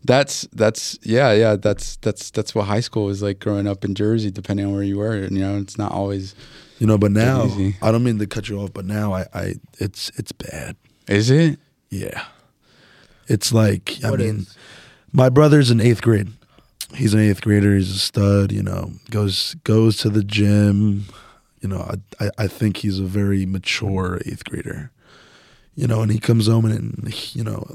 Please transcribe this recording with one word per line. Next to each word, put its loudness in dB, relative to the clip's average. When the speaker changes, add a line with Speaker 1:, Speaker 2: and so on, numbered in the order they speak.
Speaker 1:
that's, 0
that's, -2
yeah, 2
yeah, 4
that's, -2
that's, -6
that's -6
what -2
high 0
school -4
was -4
like -4
growing -2
up -6
in -2
Jersey, 0
depending -4
on -2
where -2
you -2
were. -2
You -4
know, -2
it's -10
not -4
always -6
Speaker 2:
You 2
know, 6
but 4
Speaker 1:
that 2
Speaker 2:
now, 2
Speaker 1:
easy. -2
Speaker 2:
I 0
don't 2
mean 0
to -4
cut -10
you -8
off, -8
but -12
now -2
I, -4
I, -6
it's, -6
it's -10
bad. -12
Speaker 1:
Is 2
it? 4
Speaker 2:
Yeah. -10
It's 0
like, 2
I -2
Speaker 3:
What 0
Speaker 2:
mean, -2
Speaker 3:
is? -10
Speaker 2:
my 6
brother's 6
in 4
eighth 4
grade. 2
He's 0
an 4
eighth 2
grader. 4
He's 0
a -6
stud, 2
you -4
know, -6
goes, -4
goes 4
to 0
the 2
gym. 2
You -6
know, -6
I, -4
I, -2
I 0
think -2
he's -4
a -2
very 0
mature -4
eighth -10
grader, -10
you -2
know, 0
and 0
he 0
comes 2
home 4
and, -4
and -8
he, -12
you -4
know, -8